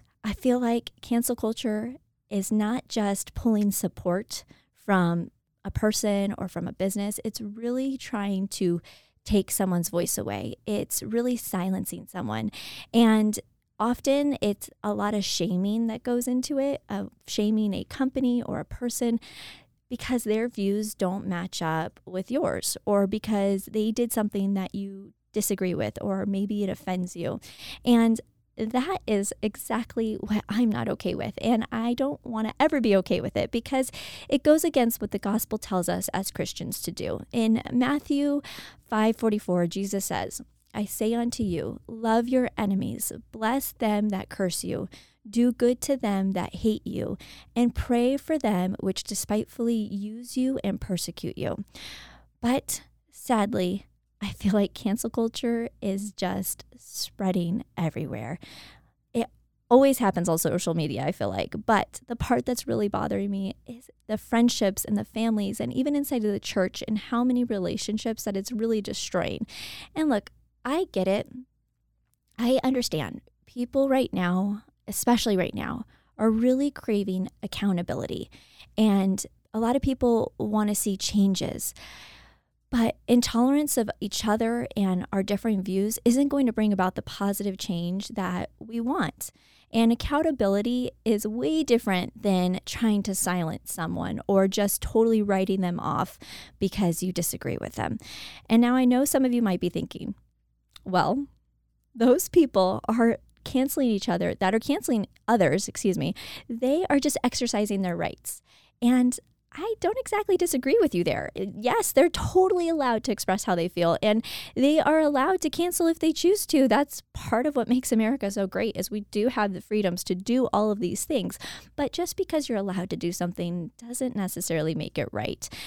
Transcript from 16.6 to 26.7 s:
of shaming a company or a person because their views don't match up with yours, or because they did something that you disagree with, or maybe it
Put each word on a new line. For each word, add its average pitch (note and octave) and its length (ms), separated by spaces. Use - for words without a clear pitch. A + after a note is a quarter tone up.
of G3+ 220
shaming G#3+ 460
a - 100
company C4 580
or - 160
a - 60
person A#3 560
because B3 340
their A3 240
views G#3 460
don't F#3+ 320
match F3 340
up D#3+ 460
with F#3 240
yours, - 560
or G3+ 200
because G3+ 600
they G#3+ 260
did A#3+ 180
something G3+ 440
that F#3+ 200
you G3 380
disagree F#3+ 400
with, - 260
or G3 240
maybe G3+ 400
it F#3+ 60